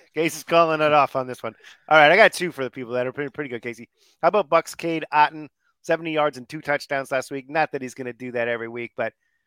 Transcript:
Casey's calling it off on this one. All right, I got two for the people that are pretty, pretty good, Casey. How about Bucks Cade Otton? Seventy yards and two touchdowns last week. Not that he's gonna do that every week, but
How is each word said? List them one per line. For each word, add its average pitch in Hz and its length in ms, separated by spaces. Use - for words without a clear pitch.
Casey's 156 300
calling 160 380
it 151 120
off 143 220
on 131 120
this 123 140
one. 113 120
All 156 80
right, 151 140
I 175 40
got 202 180
two 175 180
for 135 120
the 123 60
people 120 240
that 123 140
are 127 60
pretty, 143 180
pretty 147 180
good, 117 120
Casey. 120 280
How 165 60
about 180 220
Bucks 165 260
Cade 165 380
Otton? 151 340
Seventy 165 280
yards 151 260
and 123 100
two 151 140
touchdowns 143 500
last 131 200
week. 135 180
Not 156 220
that 139 100
he's 127 140
gonna 123 180
do 123 200
that 117 140
every 117 200
week, 117 280
but 113 180